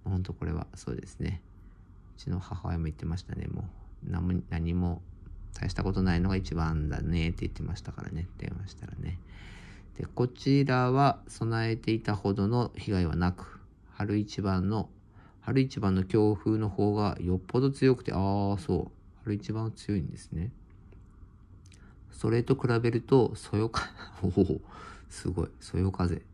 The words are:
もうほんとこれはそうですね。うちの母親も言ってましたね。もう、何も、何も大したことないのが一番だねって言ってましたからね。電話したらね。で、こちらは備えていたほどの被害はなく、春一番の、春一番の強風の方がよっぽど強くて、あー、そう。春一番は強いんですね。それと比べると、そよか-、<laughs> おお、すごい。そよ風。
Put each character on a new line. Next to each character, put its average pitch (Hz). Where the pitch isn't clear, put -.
も 101
う -
ほ 90
ん 92
と 85
こ -
れ 82
は 80
そ -
う -
で -
す -
ね。 -
う -
ち -
の 90
母 90
親 87
も 82
言 78
っ -
て -
ま 82
し -
た -
ね。 -
も -
う、 -
何 87
も、 90
何 85
も 90
大 -
し -
た 92
こ 95
と 95
な 90
い 85
の 92
が 95
一 92
番 80
だ -
ね 82
っ -
て 87
言 80
っ -
て -
ま 80
し -
た -
か -
ら -
ね。 85
電 -
話 95
し -
た -
ら -
ね。 -
で、 -
こ -
ち 139
ら 127
は 135
備 113
え 113
て 110
い 110
た 107
ほ 101
ど 101
の 120
被 -
害 90
は 78
な 87
く、 -
春 104
一 104
番 95
の、 107
春 135
一 131
番 98
の 92
強 107
風 110
の 107
方 104
が 104
よ 90
っ -
ぽ -
ど 135
強 131
く 127
て、 -
あ -
ー、 98
そ 90
う。 -
春 110
一 104
番 110
は 110
強 -
い 87
ん 69
で -
す -
ね。 87
そ -
れ 117
と 135
比 -
べ 120
る 117
と、 127
そ -
よ 110
か-、 -
<laughs> -
お 98
お、 85
す -
ご 90
い。 -
そ -
よ 92
風。 85